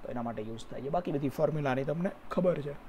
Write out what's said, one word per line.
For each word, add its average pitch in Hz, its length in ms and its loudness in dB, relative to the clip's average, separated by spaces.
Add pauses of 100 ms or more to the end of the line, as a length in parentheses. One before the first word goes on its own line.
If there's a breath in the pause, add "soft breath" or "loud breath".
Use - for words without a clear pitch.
તો - 60 -6
એના 123 120 -2
માટે 117 200 -4
યુઝ 110 240 -6
થાય - 160 -8
છે. 131 80 -4
બાકી 175 220 2
બધી 143 180 2
ફોર્મ્યુલાની 143 540 2
તમને 170 280 0 (200)
ખબર 175 300 4
છે. 143 140 -6 (140)